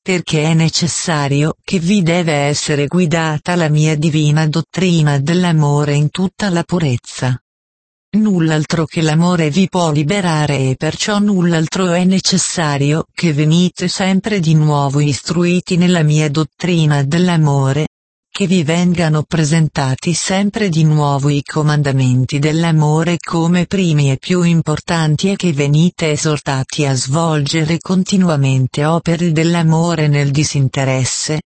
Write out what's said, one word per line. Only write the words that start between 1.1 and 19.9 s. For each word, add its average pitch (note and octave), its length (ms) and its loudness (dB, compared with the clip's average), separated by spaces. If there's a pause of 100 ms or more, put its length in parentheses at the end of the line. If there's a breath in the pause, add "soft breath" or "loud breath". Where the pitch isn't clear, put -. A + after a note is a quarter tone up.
che - 160 -2
vi F#3 240 0
deve E3 280 0
essere C#3+ 560 -2
guidata E3 680 -2
la E3 140 0
mia D3+ 260 2
divina D3+ 520 0
dottrina D3+ 720 0
dell'amore D3 720 0
in D3 160 0
tutta G3 400 -4
la E3+ 140 -2
purezza. C3 760 -4 (800)
Null'altro E3 680 0
che - 160 -6
l'amore E3 480 2
vi F3+ 180 0
può E3+ 240 0
liberare D3+ 760 0
e C3 80 0
perciò G3+ 420 -4
null'altro F3+ 720 0
è F3+ 140 0
necessario D#3+ 1080 0
che F3 200 0
venite E3 560 0
sempre F#3+ 500 -2
di D#3+ 140 2
nuovo D3 480 2
istruiti F3 760 -2
nella F3 260 2
mia D3+ 280 2
dottrina D3+ 760 0
dell'amore, D3 840 0 (420)
che - 160 -4
vi F3+ 160 2
vengano D#3+ 600 0
presentati D#3 880 -2